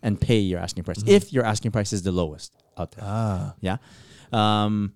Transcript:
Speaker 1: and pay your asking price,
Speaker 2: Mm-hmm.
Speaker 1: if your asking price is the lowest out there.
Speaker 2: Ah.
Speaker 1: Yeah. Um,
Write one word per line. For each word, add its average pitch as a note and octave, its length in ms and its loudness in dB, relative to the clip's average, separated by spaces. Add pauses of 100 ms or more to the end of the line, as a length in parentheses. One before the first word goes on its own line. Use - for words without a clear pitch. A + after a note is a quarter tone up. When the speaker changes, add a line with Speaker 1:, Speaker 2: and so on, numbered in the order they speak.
Speaker 1:
and G#2 180 -2
pay A#2 200 4
your F#2 200 0
asking F2+ 260 -8
price, E2+ 140 -6
Speaker 2:
Mm-hmm. G#2+ 100 -2
Speaker 1:
if G3+ 240 6
your B2+ 120 2
asking G#2+ 260 0
price G#2 220 0
is F#2+ 100 -2
the F#2+ 100 0
lowest E2 420 -2 (220)
out F2 140 -6
there. - 140 -16
Speaker 2:
Ah. G#2 540 -2
Speaker 1:
Yeah. G2 180 -4 (540)
Um, G#2+ 640 2